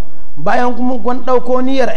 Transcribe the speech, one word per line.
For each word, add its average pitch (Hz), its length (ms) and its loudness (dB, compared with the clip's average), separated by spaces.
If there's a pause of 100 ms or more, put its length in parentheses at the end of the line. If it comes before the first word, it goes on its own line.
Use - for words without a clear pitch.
(360)
bayan 233 400 0
kuma 247 220 0
kun 247 280 0
ɗauko 254 360 0
niyyar 262 340 0